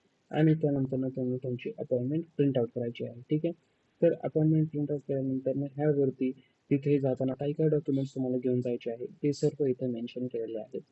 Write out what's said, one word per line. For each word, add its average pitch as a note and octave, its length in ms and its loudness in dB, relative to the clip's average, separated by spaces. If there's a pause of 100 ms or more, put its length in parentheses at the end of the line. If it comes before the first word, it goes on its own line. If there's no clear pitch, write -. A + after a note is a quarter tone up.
(300)
आणि D#3 240 4
त्यानंतर C3+ 540 0
तुम्ही B2+ 340 -4
तुमची B2 360 -6
अपॉइंटमेंट C3 460 -2 (120)
प्रिंट C#3 220 2
आउट A#2 160 2
करायची A#2+ 300 -6
आहे. A#2+ 160 -12
ठीक D#3 240 -2
आहे, E3+ 80 -2 (500)
तर E3+ 100 6 (120)
अपॉइंटमेंट D#3 460 4
प्रिंट D3 200 -4
आउट C#3+ 100 -2
केल्यानंतर C3+ 520 -2
मग C#3 140 -2 (100)
ह्यावरती C#3 560 2 (380)
तिथे C#3+ 300 4
जाताना C3 340 0
काही C#3+ 180 -2
काही D#3+ 180 2
डॉक्युमेंट्स C#3 440 0
तुम्हाला B2+ 240 0
घेऊन B2 220 2
जायचे B2 300 -4
आहे, A#2+ 160 -6
ते - 260 -2
सर्व D3 320 0
इथे C3 220 0
मेन्शन A#2+ 400 -4
केलेले A2+ 320 -6
आहेत. - 220 -10 (120)